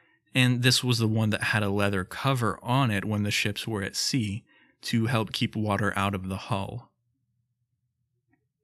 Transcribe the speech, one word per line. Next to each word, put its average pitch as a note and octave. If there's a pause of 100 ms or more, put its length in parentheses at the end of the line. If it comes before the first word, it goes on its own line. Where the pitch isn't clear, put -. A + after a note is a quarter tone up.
(340)
and B2+
this B2+
was A#2+
the A2+
one A2
that -
had G#2+
a G2+
leather G2+
cover A#2+
on B2
it G2+
when G#2
the G#2
ships -
were G#2+
at -
sea, A2 (380)
to A2+
help A2+
keep -
water G#2
out G2+
of F#2+
the F#2+
hull. G2+ (1700)